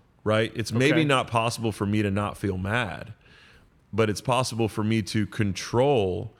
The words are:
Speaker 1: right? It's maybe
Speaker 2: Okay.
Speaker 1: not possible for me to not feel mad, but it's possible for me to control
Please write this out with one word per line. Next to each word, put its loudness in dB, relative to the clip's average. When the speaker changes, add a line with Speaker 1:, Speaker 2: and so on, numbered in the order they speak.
Speaker 1:
right? 2
It's -6
maybe 4
Speaker 2:
Okay. 4
Speaker 1:
not 2
possible -2
for -2
me 2
to 2
not -2
feel -2
mad, -4
but 2
it's -2
possible 0
for -4
me 2
to 0
control 0